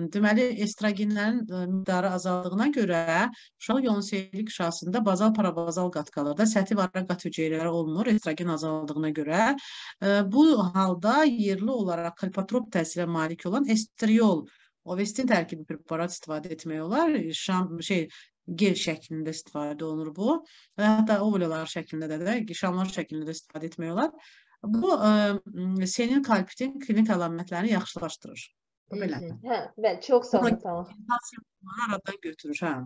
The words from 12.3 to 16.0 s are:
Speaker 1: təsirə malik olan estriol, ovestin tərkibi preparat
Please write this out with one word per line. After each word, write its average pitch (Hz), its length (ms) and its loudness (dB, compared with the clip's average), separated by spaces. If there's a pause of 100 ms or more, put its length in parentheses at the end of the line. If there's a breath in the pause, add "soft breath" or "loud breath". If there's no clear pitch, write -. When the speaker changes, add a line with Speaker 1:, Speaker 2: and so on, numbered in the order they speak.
Speaker 1:
təsirə 170 340 0
malik 165 400 -2
olan 269 220 0
estriol, 220 760 4 (400 soft breath)
ovestin 208 420 -2
tərkibi 170 400 0
preparat 165 460 -4